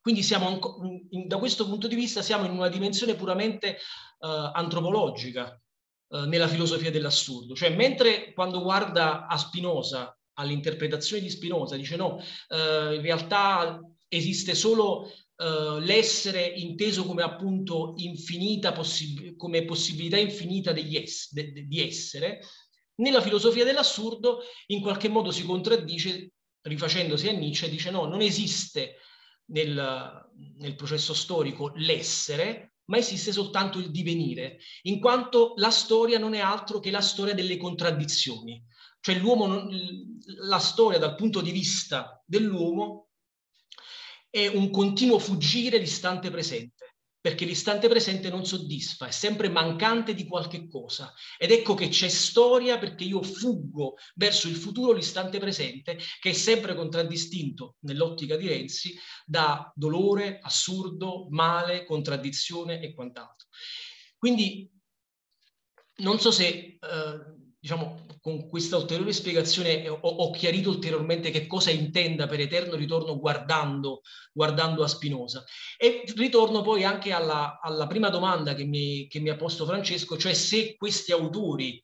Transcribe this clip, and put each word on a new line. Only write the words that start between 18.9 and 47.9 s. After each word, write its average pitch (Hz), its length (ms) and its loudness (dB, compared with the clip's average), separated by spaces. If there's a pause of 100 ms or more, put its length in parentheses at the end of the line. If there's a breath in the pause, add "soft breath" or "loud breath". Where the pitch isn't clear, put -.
come 165 280 0
possibilità 165 520 -2
infinita 190 560 -2
degli 156 240 -4
ess-, - 360 -8
de-, 147 200 -8
de-, 143 140 -14
di 147 140 -4
essere, - 600 -6 (580 loud breath)
nella 254 220 6
filosofia 226 440 4
dell'assurdo 233 760 2 (280 loud breath)
in 202 120 -2
qualche 196 280 0
modo 208 220 2
si 175 140 -4
contraddice 180 880 0 (300)
rifacendosi 156 680 0
a 214 40 0
Nietzsche, 160 360 -2
dice, 160 220 -4
"No, 180 160 -2
non 185 160 -2
esiste 180 720 -2 (520 loud breath)
nel, 139 840 -4 (260)
nel 143 200 -10
processo 147 360 -2
storico 147 640 -2
l'essere, 160 1000 -2 (100)
ma 202 100 0
esiste 214 360 0
soltanto 196 460 0
il 165 120 -4
divenire, 151 680 -2 (220 loud breath)
in 196 160 -2
quanto 240 580 4
la 180 140 4
storia 226 480 4
non 220 140 0
è 214 60 0
altro 208 420 0
che 196 100 -4
la 202 120 0
storia 202 320 0
delle 185 240 -2
contraddizioni." 147 1080 -2 (360 loud breath)
Cioè 185 160 0
l'uomo 214 300 4
non, 196 220 -2 (680)
la 190 200 0
storia 208 400 6
dal 151 180 2
punto 202 260 2
di 165 80 0
vista - 720 -4
dell'uomo 190 840 0 (1200 loud breath)
è 208 160 2
un 196 240 4
continuo 202 480 6
fuggire 214 600 2
l'istante 180 520 -2
presente, 123 640 -8 (320)
perché 165 180 0
l'istante 202 440 2
presente 190 400 4